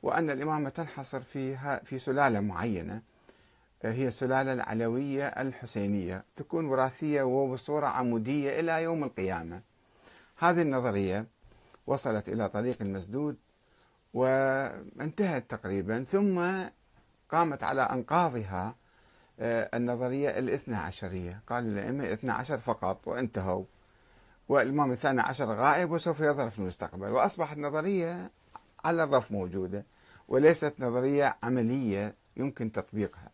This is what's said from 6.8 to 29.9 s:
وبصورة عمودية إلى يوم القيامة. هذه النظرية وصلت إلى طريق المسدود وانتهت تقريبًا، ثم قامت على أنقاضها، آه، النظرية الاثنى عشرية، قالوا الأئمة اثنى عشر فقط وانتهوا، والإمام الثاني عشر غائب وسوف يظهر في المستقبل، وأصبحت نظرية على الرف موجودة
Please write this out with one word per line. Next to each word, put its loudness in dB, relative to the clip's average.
وبصورة 0
عمودية 0
إلى 0
يوم -2
القيامة. -4
هذه 4
النظرية 2
وصلت -2
إلى 0
طريق -2
المسدود -4
وانتهت 0
تقريبًا، -2
ثم 2
قامت 2
على 2
أنقاضها، 0
آه، 0
النظرية 0
الاثنى -2
عشرية، -6
قالوا -2
الأئمة -2
اثنى -4
عشر -2
فقط -2
وانتهوا، -2
والإمام 4
الثاني 2
عشر 0
غائب 4
وسوف -2
يظهر 2
في -10
المستقبل، -6
وأصبحت 2
نظرية -2
على 4
الرف 4
موجودة -2